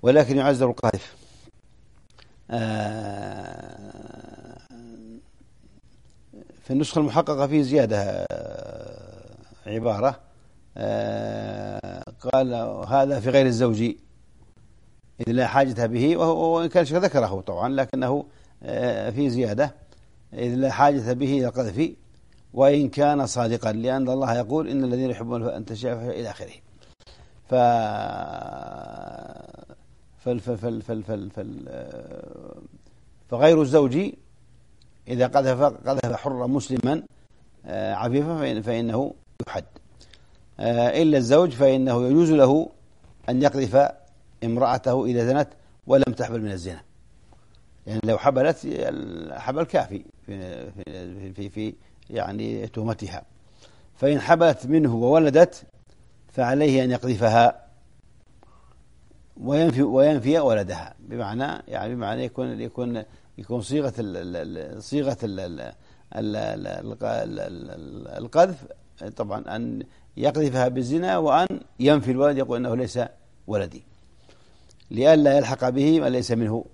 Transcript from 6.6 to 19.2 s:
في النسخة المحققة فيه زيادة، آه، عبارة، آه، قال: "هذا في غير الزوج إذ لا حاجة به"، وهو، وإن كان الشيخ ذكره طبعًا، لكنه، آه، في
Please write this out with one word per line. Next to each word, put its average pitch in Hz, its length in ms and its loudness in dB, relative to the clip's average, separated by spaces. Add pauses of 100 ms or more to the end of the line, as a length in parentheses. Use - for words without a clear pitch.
في 131 100 -6
النسخة 147 260 2
المحققة 143 480 2
فيه 147 140 2
زيادة، 127 360 2 (340)
آه، - 1040 -14 (300)
عبارة، 113 540 0 (580)
آه، 107 1300 -6 (160)
قال: 127 340 0 (340)
"هذا 135 320 2
في 110 100 -2
غير 135 160 6
الزوج 117 360 2 (1500)
إذ 117 40 -2
لا 123 160 2
حاجة 120 380 2
به"، 123 320 2
وهو، 165 400 2
وإن 165 120 0
كان 175 140 4
الشيخ 147 140 -2
ذكره 123 440 0
طبعًا، 95 280 -4
لكنه، 135 560 -2 (380)
آه، 117 460 -4
في 135 200 0